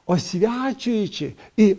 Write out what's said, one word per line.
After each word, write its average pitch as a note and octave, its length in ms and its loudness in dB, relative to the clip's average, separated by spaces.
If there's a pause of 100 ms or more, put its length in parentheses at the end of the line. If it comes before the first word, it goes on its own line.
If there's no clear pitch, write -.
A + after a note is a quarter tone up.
освячуючи G#3+ 1300 -2 (240)
і G3 220 6